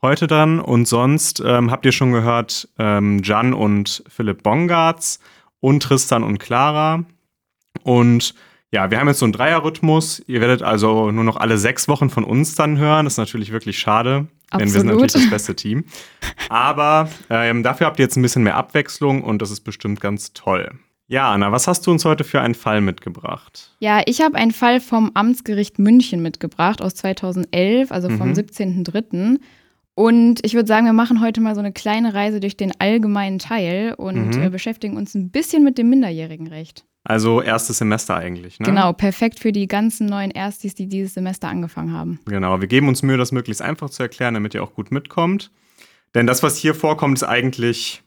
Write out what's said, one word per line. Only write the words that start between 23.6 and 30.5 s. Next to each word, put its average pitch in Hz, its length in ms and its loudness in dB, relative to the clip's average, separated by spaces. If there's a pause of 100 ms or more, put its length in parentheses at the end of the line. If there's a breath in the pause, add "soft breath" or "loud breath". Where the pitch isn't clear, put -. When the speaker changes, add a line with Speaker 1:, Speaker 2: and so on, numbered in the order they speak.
Speaker 2:
Ja, 208 260 2
ich 247 140 0
hab 311 160 2
einen 226 160 2
Fall 240 260 2
vom 226 360 0
Amtsgericht 208 680 -2
München 208 420 4
mitgebracht 170 600 -2
aus 190 120 -4
zweitausendelf, 190 960 -2
also 180 200 -4
vom 110 180 0
Speaker 1:
Mhm. 139 80 0
Speaker 2:
siebzehnten 190 480 -4
dritten. 202 560 -2 (540 soft breath)
Und 233 520 4
ich 220 80 -4